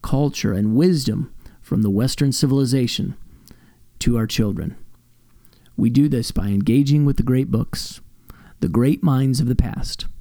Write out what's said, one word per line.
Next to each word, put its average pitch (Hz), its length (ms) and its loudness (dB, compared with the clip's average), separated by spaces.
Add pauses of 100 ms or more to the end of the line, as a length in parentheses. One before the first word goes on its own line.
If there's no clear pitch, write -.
culture, 135 500 -2
and 107 220 0
wisdom 147 580 0 (300)
from 104 200 -2
the 104 80 0
Western 127 400 0
civilization 131 840 0 (840)
to - 180 0
our 110 120 0
children. 98 480 -2 (1000)
We 117 140 2
do 139 180 4
this 127 220 -2
by - 160 -2
engaging 139 580 2
with 143 120 2
the - 80 2
great 127 260 0
books, - 500 -4 (600)
the - 80 -2
great 127 340 2
minds 135 380 2
of 120 80 0
the 127 80 0
past - 500 -2 (140)